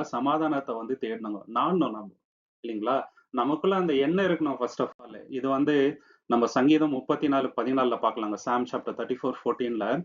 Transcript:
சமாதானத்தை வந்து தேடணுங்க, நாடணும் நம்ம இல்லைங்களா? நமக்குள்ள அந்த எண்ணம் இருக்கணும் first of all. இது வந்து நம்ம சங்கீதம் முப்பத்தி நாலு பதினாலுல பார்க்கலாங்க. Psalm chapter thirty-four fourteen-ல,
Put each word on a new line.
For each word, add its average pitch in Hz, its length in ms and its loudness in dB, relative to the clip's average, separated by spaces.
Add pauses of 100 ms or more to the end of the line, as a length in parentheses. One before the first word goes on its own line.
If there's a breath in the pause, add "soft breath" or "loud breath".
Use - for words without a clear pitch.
(140)
சமாதானத்தை 143 680 -2
வந்து 120 240 -6
தேடணுங்க, 110 380 -6 (160)
நாடணும் 143 400 0
நம்ம 104 100 -12 (560)
இல்லைங்களா? 117 360 -2 (420 soft breath)
நமக்குள்ள 180 420 2
அந்த 160 100 2 (120)
எண்ணம் 185 240 2
இருக்கணும் 151 340 -2
first - 220 -4
of - 60 -6 (120)
all. 110 160 -16 (180)
இது 123 80 -4 (120)
வந்து 147 180 4 (540 soft breath)
நம்ம 120 160 4 (120)
சங்கீதம் 147 400 4
முப்பத்தி 147 360 0
நாலு 131 140 2 (120)
பதினாலுல 123 460 2
பார்க்கலாங்க. 107 400 -2
Psalm 123 260 0
chapter 117 260 -4
thirty-four 127 460 -4
fourteen-ல, 120 420 -2 (180)